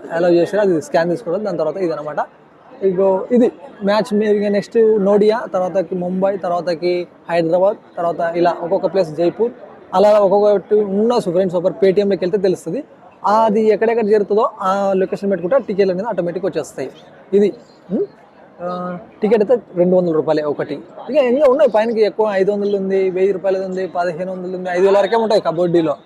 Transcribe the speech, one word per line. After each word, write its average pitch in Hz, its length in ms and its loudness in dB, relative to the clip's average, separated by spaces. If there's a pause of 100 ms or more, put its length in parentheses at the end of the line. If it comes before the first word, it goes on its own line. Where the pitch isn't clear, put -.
(120)
అలౌ 175 180 0
చేసి 170 280 2
అది 185 240 2
స్కాన్ 170 280 -2
తీసుకోవడం. 175 360 -4
దాని 175 120 -4
తర్వాత 156 200 -4
ఇదనమాట. 151 400 -4 (640)
ఇగో 190 500 0
ఇది 240 200 4 (320)
మ్యాచ్ 202 300 0
మీరు 208 200 2
ఇక 208 140 0
నెక్స్ట్ 202 300 -2 (220)
నోడియా, 208 420 4 (120)
తర్వాతకి 185 420 -2
ముంబై, 185 420 -2
తర్వాతకి 175 720 -4 (220)
హైదరాబాద్, 175 480 2 (200)
తర్వాత 170 380 -4
ఇలా 170 260 2
ఒక్కొక్క 175 320 -2
ప్లేస్ 185 160 0
జైపూర్, 170 420 -2 (420)
అలా 208 260 4
ఒక్కొక్కటి 202 560 2
ఉన్న 214 440 0
ఫ్రెండ్స్ 185 360 -2
ఒకరు 170 180 0
Paytm-లోకి 196 520 0
వెళ్తే 180 120 -2
తెలుస్తుంది. 190 460 -2 (420)
అది 220 360 2
ఎక్కడెక్కడ 220 440 2
జరుగుతుందో 214 440 2 (120)
ఆ 196 320 0
లొకేషన్ 190 380 -2
పెట్టుకుంటే 180 240 -2
ఆ 277 40 4
టికెట్లు 190 340 0
అనేది 196 140 -4
ఆటోమేటిక్ 180 380 -4
వచ్చేస్తాయి. 151 460 -6 (420)
ఇది, 202 200 4 (380)
ఉమ్, 330 140 -2 (560)
ఆ, 180 360 -8 (240)
టికెట్ 208 200 2
అయితే 214 360 0
రెండు 180 180 4
వందల 175 160 2
రూపాయలే 156 320 0
ఒకటి. 147 400 -6 (260)
ఇక 254 60 -2
ఎన్నో 269 340 4
ఉన్నాయి 262 220 4
పైనకి, 226 300 0
ఎక్కువ 214 300 0
ఐదు 190 200 0
వందలు 202 260 -2
ఉంది, 190 320 0
వెయ్యి 185 220 0
రూపాయలది 190 340 -2
ఉంది, 185 220 -6
పదిహేను 180 440 -6
వందలు 185 260 -8
ఉంది, 180 120 -8
ఐదు 180 160 2
వేల 196 120 4
వరకే 202 180 2
ఉంటాయి 220 260 2
కబడ్డీలో, 165 540 0 (100)